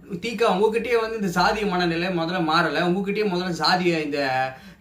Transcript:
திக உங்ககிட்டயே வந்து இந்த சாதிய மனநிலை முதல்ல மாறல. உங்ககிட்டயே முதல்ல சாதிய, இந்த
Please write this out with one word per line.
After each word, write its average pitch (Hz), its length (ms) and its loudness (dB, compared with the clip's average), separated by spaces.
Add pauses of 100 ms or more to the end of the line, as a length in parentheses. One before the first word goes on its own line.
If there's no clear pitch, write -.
(200)
திக 226 280 0
உங்ககிட்டயே 220 520 2
வந்து 220 200 -4
இந்த 180 200 0
சாதிய 208 260 2
மனநிலை 180 420 0
முதல்ல 175 360 -2
மாறல. 160 400 2
உங்ககிட்டயே 196 420 0
முதல்ல 180 240 -2
சாதிய, 165 540 0
இந்த 131 480 -2 (280)